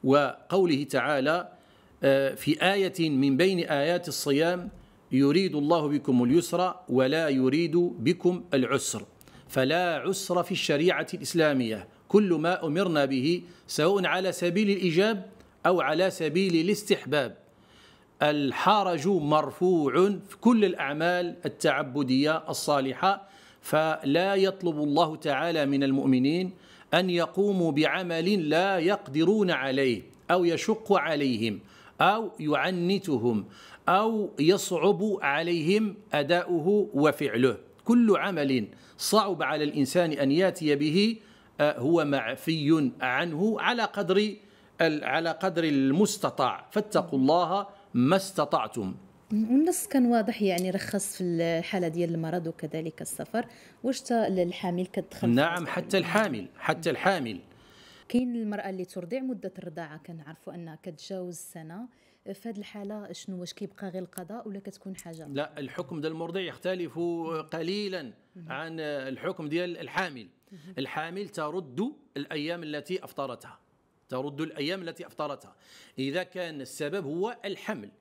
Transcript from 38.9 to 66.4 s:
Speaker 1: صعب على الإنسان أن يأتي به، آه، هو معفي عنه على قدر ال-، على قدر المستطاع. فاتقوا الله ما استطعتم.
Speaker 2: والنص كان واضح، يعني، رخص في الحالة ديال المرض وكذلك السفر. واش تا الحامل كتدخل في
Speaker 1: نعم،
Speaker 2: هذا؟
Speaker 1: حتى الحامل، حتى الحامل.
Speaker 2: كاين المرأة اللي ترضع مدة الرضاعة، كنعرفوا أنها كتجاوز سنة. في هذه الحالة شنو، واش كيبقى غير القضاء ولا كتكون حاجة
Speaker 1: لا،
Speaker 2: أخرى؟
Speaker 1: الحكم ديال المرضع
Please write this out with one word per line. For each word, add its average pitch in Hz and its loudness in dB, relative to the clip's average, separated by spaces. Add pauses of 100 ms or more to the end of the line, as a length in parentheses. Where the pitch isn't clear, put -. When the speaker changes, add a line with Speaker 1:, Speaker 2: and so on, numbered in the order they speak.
Speaker 1:
صعب 196 2
على 151 0
الإنسان 147 2
أن 139 2
يأتي 160 2
به، 175 2 (440)
آه، 147 2
هو 156 4
معفي 143 0 (100)
عنه 160 -2
على 226 0
قدر 202 0 (460)
ال-، 156 2
على 160 -2
قدر 165 -2
المستطاع. 139 2
فاتقوا 170 -2
الله 170 2 (280)
ما 127 4
استطعتم. 143 -2 (380)
Speaker 2:
والنص 254 0
كان 254 2
واضح، 226 0
يعني، 185 0
رخص 196 -6
في 185 -6
الحالة 170 -2
ديال 170 -2
المرض 165 -4
وكذلك 160 -10
السفر. 220 -6 (360)
واش 247 -4
تا 226 0
الحامل 180 -2
كتدخل - -8
في - 0
Speaker 1:
نعم، 160 2
Speaker 2:
هذا؟ 147 -6
Speaker 1:
حتى 180 -2
الحامل، 170 -2 (120)
حتى 160 -2
الحامل. 135 -2 (680)
Speaker 2:
كاين 247 0
المرأة 208 -6
اللي 185 -8
ترضع 180 -10
مدة 220 -8
الرضاعة، 160 -14
كنعرفوا 160 -18
أنها 165 -16
كتجاوز 180 -12
سنة. 170 -16 (440)
في 196 -14
هذه 202 -12
الحالة 208 -12
شنو، 180 -12
واش 175 -12
كيبقى 202 -12
غير 185 -10
القضاء 185 -14
ولا 196 -12
كتكون 196 -16
حاجة 160 -16
Speaker 1:
لا، 147 -6
Speaker 2:
أخرى؟ 143 -10
Speaker 1:
الحكم 139 -10
ديال 160 -4
المرضع 170 -8